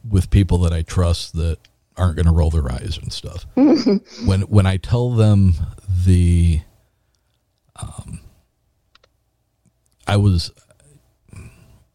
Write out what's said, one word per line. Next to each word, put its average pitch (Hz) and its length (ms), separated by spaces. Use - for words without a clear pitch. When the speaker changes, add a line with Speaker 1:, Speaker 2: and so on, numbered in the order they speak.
Speaker 1:
with 101 240
people 92 280
that 85 140
I 80 100
trust - 540
that 80 220
aren't 87 200
gonna 82 160
roll 80 180
their 78 200
eyes - 300
and - 120
stuff, - 380
Speaker 2:
<laughs> - 40
Speaker 1:
when, 240 880
when 98 240
I 95 100
tell 123 360
them 104 420
the, 87 720
um, - 440
I 101 100
was, 101 340